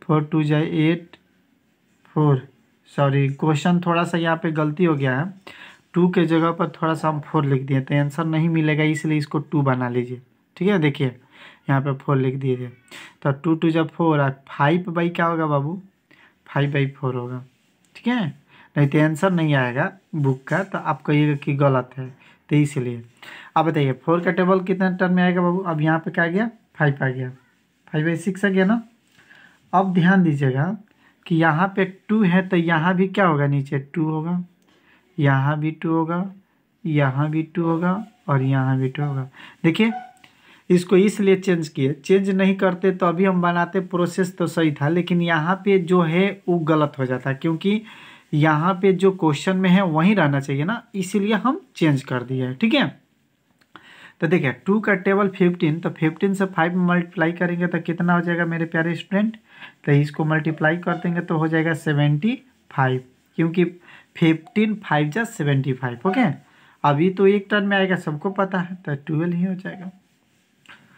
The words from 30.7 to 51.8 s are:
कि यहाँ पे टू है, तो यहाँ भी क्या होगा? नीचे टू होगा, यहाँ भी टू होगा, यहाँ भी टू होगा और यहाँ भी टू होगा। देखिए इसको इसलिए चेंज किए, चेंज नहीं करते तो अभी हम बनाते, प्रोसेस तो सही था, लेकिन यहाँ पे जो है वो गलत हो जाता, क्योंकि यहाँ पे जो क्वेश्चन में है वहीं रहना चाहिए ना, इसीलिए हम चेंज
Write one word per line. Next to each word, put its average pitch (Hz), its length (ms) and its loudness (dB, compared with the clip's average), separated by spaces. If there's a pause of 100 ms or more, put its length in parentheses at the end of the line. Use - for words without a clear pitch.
कि 170 100 0
यहाँ 160 320 4
पे 190 160 0 (240)
टू 220 140 2
है, 185 260 4
तो 190 80 0
यहाँ 170 380 2
भी 185 140 2
क्या 196 180 2
होगा? 147 220 2
नीचे 143 300 -2
टू 147 260 -4
होगा, 160 380 -4 (760)
यहाँ 139 420 2
भी 156 120 -2
टू 160 200 -4
होगा, 170 420 -2 (500)
यहाँ 147 460 0
भी 156 140 -2
टू 165 200 -6
होगा 165 280 0 (360)
और 139 140 2
यहाँ 131 360 0
भी 131 100 -2
टू 139 160 -6
होगा। 135 240 -6 (360)
देखिए 214 280 2 (800)
इसको 180 260 4
इसलिए 196 400 4
चेंज 175 320 -2
किए, 135 260 -2
चेंज 196 360 2
नहीं 190 260 2
करते 190 360 0
तो 185 140 0
अभी 170 180 0
हम 185 180 2
बनाते, 175 400 0
प्रोसेस 180 540 -2
तो 175 120 -2
सही 160 240 0
था, 143 160 -2
लेकिन 175 340 0
यहाँ 170 340 0
पे 190 240 2
जो 180 220 2
है 185 460 0
वो 175 120 2
गलत 151 380 2
हो 135 80 -2
जाता, 127 280 -4
क्योंकि 170 480 -2 (520)
यहाँ 156 400 2
पे 190 200 2
जो 190 180 4
क्वेश्चन 175 440 0
में 185 140 2
है 190 140 6
वहीं 170 320 2
रहना 147 240 2
चाहिए 139 240 -4
ना, 226 180 -4 (120)
इसीलिए 202 400 -2
हम 254 260 -2 (160)
चेंज 147 280 2